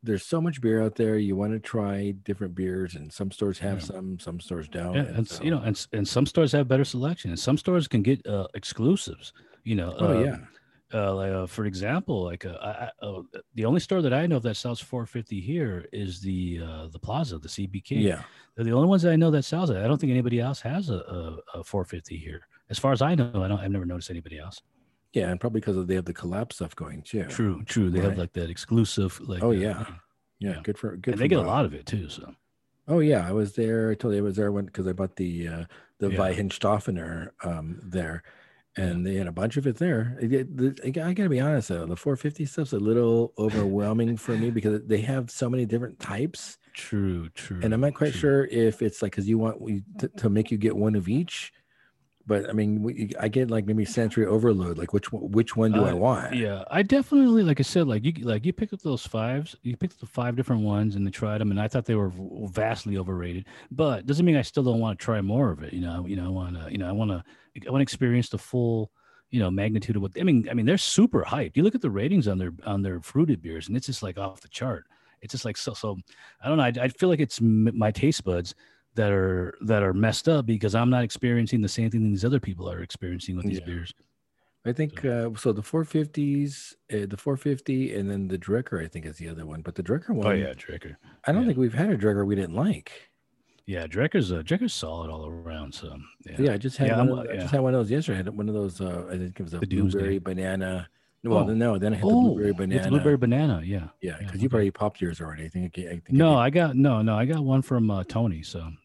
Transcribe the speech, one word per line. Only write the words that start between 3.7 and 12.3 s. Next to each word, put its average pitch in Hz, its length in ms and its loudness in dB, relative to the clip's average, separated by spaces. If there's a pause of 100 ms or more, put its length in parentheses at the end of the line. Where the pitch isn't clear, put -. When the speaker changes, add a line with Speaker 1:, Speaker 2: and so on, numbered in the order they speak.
Speaker 2:
Yeah. - 20 -10
Speaker 1:
some, 92 360 -10
some 85 200 -10
stores 80 300 -8
don't, 139 340 -2
Speaker 2:
Yeah, - 20 -
Speaker 1:
and - 140 -6
Speaker 2:
and 113 80 -2
s-, - 140 -12
you 160 100 0
Speaker 1:
so - 0 -
Speaker 2:
know, 151 80 0
and 110 160 -2
s-, - 180 -12
and 104 140 -2
some 131 180 2
stores 151 280 4
have 143 140 4
better 131 180 4
selection, 131 460 -4
and 85 80 -6
some 131 180 2
stores 180 300 2
can 110 160 2
get, 127 240 2
uh, 101 280 -2
exclusives, - 800 -2 (300)
you 107 120 -2
know, 90 240 -2
Speaker 1:
Oh, 170 120 4 (120)
Speaker 2:
um, - 0 -
Speaker 1:
yeah. 139 220 -2 (480)
Speaker 2:
uh, 101 220 0
like, 95 160 -2
uh, 92 160 -2
for 104 180 -6
example, 104 580 -2
like, 87 220 -8